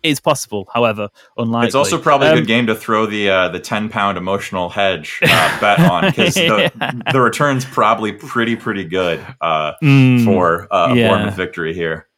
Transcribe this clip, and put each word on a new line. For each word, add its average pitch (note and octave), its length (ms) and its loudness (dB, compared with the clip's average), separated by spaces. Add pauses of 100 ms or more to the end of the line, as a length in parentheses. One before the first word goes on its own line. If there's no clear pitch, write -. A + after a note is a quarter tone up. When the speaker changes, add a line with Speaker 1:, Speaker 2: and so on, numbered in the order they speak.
Speaker 1:
is D3+ 180 0
possible. G#2+ 540 -2
However, A2 360 0 (280)
unlikely. A#2 300 0
Speaker 2:
It's A#2 80 -2
also D3 240 2
probably C#3+ 300 2
a - 20 4
Speaker 1:
Um, D#3+ 80 4
Speaker 2:
good A2+ 80 -2
game A#2 180 2
to A2 80 0
throw A2 320 -2
the, G#2 240 -2
uh, F#2 200 2
the F2 100 -8
ten G#2+ 300 -6
pound G2+ 280 -2
emotional F#2 520 -6
hedge, F#2+ 520 -4
uh, - 400 0
bet G#2 200 4
on, F3+ 320 2
'cause F3 200 0
the, E3 420 2
Speaker 1:
<laughs> A3+ 60 -8
Yeah. B2+ 300 -6
Speaker 2:
the C3+ 100 2
return's C3 420 0
probably A2 480 0
pretty, A#2 440 -4
pretty G2+ 280 -6
good, E2+ 400 -2 (160)
uh, D#2 340 -2 (100)
Speaker 1:
Mm, C3 420 6
Speaker 2:
for, F2+ 480 2
uh, F2 160 2
a B2 60 2
Speaker 1:
yeah. A#2+ 140 4
Speaker 2:
Bournemouth G2+ 260 0
victory F2 400 -6
here. D#2+ 320 -6 (100)